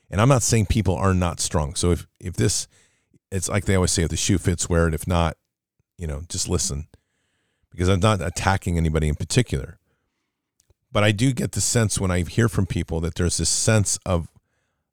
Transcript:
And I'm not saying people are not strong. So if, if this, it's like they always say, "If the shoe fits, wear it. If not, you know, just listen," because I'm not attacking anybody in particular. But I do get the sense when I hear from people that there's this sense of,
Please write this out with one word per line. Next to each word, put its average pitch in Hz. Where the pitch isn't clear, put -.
And 87
I'm 117
not 135
saying 113
people 95
are 95
not 90
strong. 76
So 87
if, 87
if 90
this, -
it's 98
like 101
they 98
always 90
say, 90
"If 76
the 82
shoe 98
fits, -
wear 85
it. 80
If -
not, 85
you 85
know, 73
just -
listen," 76
because 90
I'm 95
not 104
attacking 90
anybody 78
in 73
particular. -
But 107
I 107
do 113
get -
the 101
sense -
when 98
I 90
hear 117
from 98
people 85
that 82
there's 87
this 85
sense -
of, 85